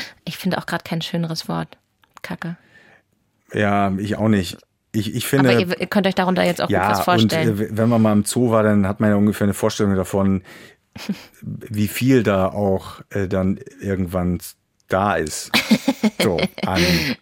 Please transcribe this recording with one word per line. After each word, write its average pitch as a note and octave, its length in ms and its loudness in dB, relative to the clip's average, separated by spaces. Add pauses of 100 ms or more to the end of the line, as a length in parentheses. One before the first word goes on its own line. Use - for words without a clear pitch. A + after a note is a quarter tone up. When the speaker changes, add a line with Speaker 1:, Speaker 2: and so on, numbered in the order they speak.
(260)
Speaker 1:
Ich - 120 -8
finde F3 200 -2
auch - 80 -8
grad - 200 -6
kein E3 160 -4
schöneres E3 460 -6
Wort. E3 300 -6 (440)
Kacke. E3+ 360 -10 (960)
Speaker 2:
Ja, G2+ 440 0
ich G#2 200 -4
auch G#2 100 0
nicht. G2 300 0 (340)
Ich, G#2+ 240 -4
ich A#2+ 120 -6
finde C3+ 220 4
Speaker 1:
Aber A#2+ 100 4
ihr F3 100 0
w-, F3+ 100 -2
ihr F#3 80 -4
könnt G3 200 0
euch F#3+ 80 0
darunter F3+ 280 0
jetzt F3 180 0
auch - 60 0
gut G2+ 80 0
Speaker 2:
Ja, F#2 140 2
Speaker 1:
was G2+ 160 2
vorstellen. A#2 440 2
Speaker 2:
und, G2+ 120 0
äh, A2 100 -4
w-, G#2+ 60 -4
wenn A2+ 120 2
man A#2 120 4
mal G#2+ 120 6
im G#2 120 4
Zoo A#2+ 260 2
war, A2 120 4
dann G#2 240 4
hat G2+ 120 -4
man G#2+ 100 4
ja G#2 60 4
ungefähr G#2 300 2
eine G2+ 80 2
Vorstellung G#2 420 0
davon, F#2+ 460 0 (540)
Speaker 1:
<laughs> - 460 -12
Speaker 2:
wie G#2 460 -4
viel B2+ 360 2
da F#2+ 240 2
auch, F#2+ 600 -2
äh, G2+ 180 -2
dann F#2+ 320 0 (220)
irgendwann F2+ 580 -2 (500)
da F#2+ 260 2
ist. - 420 -6
Speaker 1:
<laughs> - 40 0 (600)
Speaker 2:
So, F#2 160 2 (280)
an F3+ 160 0 (400)